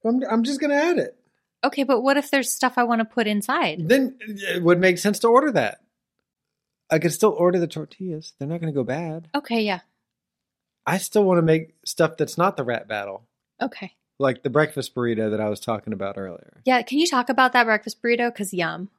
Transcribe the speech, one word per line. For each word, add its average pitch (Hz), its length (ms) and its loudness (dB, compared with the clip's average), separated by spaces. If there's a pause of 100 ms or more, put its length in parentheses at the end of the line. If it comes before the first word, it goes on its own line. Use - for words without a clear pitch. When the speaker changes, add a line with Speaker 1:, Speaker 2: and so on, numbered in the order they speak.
Speaker 1:
I'm, 254 240 0
I'm 226 140 2
just 269 160 -2
gonna 285 160 0
add 320 220 2
it. 143 200 -4 (460)
Speaker 2:
Okay, 269 200 0
but 240 180 2
what 269 160 2
if 285 140 -2
there's 262 200 0
stuff 254 260 0
I 240 60 4
wanna 226 220 0
put 220 220 -2
inside? 196 600 -2
Speaker 1:
Then 262 320 2
it 196 440 -6
would 175 160 6
make 185 180 4
sense 202 220 0
to 233 80 2
order 269 260 6
that. 123 260 0 (1080)
I 160 100 2
could 165 140 0
still 214 180 4
order 175 280 2
the 170 80 0
tortillas. 156 720 -12
They're 143 100 -8
not 170 120 -6
gonna 160 120 -4
go 139 120 0
bad. 156 500 -6
Speaker 2:
Okay, 240 280 -4
yeah. 196 180 -2 (1040)
Speaker 1:
I 170 120 0
still 208 260 0
wanna 180 200 4
make 160 300 2 (120)
stuff 156 320 0
that's - 200 -4
not 175 200 2
the 143 60 -6
rap 120 240 -4
battle. 101 360 -8 (380)
Speaker 2:
Okay. 220 320 -8 (260)
Speaker 1:
Like 131 240 0
the 135 80 -2
breakfast 147 420 0
burrito 110 380 -2
that 107 100 -2
I 107 80 -2
was 104 100 -6
talking 110 340 -6
about 98 240 -8
earlier. 92 480 -14
Speaker 2:
Yeah, 254 180 2
can 269 160 -4
you 339 80 2
talk 247 220 0
about 254 240 2
that 247 100 4
breakfast 214 400 -2
burrito? 240 320 0
'Cause 196 180 -8
yum. 175 460 -6